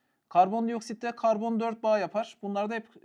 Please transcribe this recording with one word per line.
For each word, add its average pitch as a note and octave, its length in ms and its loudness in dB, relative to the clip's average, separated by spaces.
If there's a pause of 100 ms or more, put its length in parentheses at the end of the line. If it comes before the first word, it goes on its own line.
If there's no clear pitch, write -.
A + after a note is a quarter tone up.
(340)
Karbondioksitte A3+ 760 0
karbon A3+ 480 0
dört A3+ 240 -2
bağ G#3+ 160 4
yapar. - 420 -4
Bunlarda G3+ 320 -2
hep, A3 140 -6 (160)